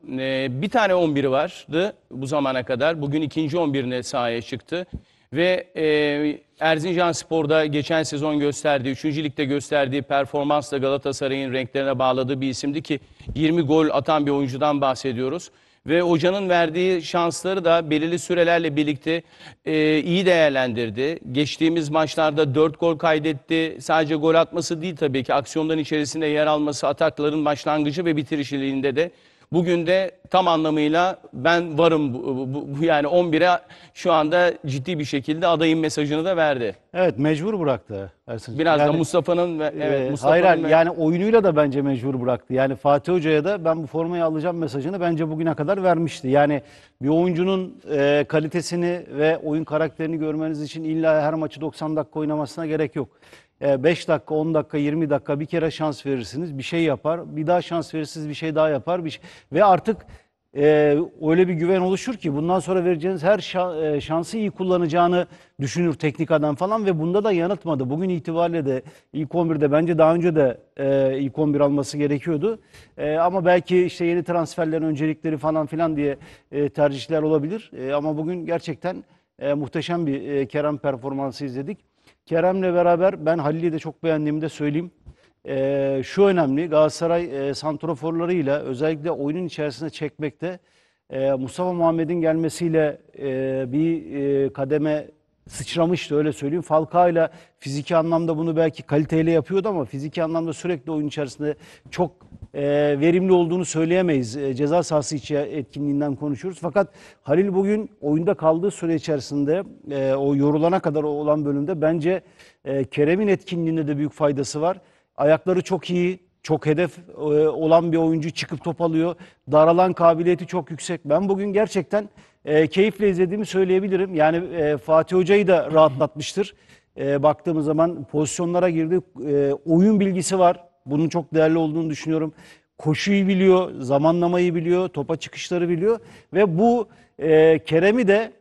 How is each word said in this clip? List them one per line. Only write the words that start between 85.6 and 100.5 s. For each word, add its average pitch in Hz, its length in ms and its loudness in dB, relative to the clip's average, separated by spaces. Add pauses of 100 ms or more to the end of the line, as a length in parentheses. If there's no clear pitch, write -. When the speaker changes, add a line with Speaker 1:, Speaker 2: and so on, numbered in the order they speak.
Speaker 2:
şu 196 200 2
önemli, 170 420 2
Galatasaray, 156 800 0
e, 139 60 -4
santroforlarıyla 160 1080 -2
özellikle 147 500 -4
oyunun 151 340 -4
içerisine 147 460 -6
çekmekte, 156 680 -8 (520)
e, 135 220 0
Mustafa 135 400 -4
Muhammed'in 165 480 0
gelmesiyle, 160 800 0 (200)
e, 135 540 -4
bir, 160 420 -2
e, 139 380 0
kademe 147 540 -2 (420)
sıçramıştı, 165 680 -2
öyle 147 160 0
söyleyeyim. 151 300 -4
Falcao'yla 160 680 2 (280)
fiziki 143 380 -4
anlamda 165 400 0
bunu 165 200 -2
belki 160 260 0
kaliteyle 160 480 0
yapıyordu 180 380 0
ama 170 160 -2
fiziki 143 380 -6
anlamda 165 300 -2